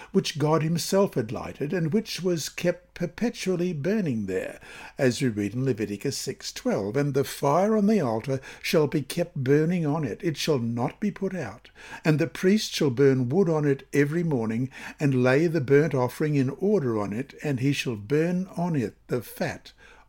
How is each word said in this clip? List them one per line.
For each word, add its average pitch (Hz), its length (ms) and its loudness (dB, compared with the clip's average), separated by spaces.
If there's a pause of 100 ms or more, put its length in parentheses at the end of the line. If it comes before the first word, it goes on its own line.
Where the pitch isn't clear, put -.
(120)
which - 260 0
God 151 240 2
himself 175 540 0
had 120 160 -2
lighted, - 420 -6
and 165 180 0
which 214 300 -2
was 175 260 -2
kept - 460 -4
perpetually 180 800 -4
burning 147 540 -2
there, - 320 -4 (400)
as 127 200 2
we 139 80 0
read 104 280 -2
in 127 100 -2
Leviticus 107 500 -2
six - 360 -8
twelve, 117 440 -4
"And 143 200 0
the 139 80 2
fire 175 520 2
on 202 120 2
the 220 120 4
altar 131 400 -2 (220)
shall 156 240 2
be 143 160 -2
kept 165 420 -4
burning 160 400 2
on 151 200 0
it, 107 200 -6
it 165 140 -2
shall 147 220 0
not 120 400 -4
be 208 100 -2
put 190 240 -6
out. 123 380 -12 (340)
And 156 140 4
the 160 80 2
priest 196 440 2
shall 151 200 2
burn 131 380 4
wood 170 200 4
on 156 160 2
it 139 280 0
every 147 300 2
morning, 123 460 0 (300)
and 135 240 4
lay 139 240 4
the 160 120 0
burnt 143 360 4
offering 143 400 0
in 135 160 2
order 156 480 0
on 101 140 -4
it, 123 280 -6
and 139 200 -2
he 139 120 2
shall 131 220 -2
burn 156 600 -2
on 170 200 -2
it 113 200 -2 (120)
the 123 160 -2
fat - 480 -8 (380)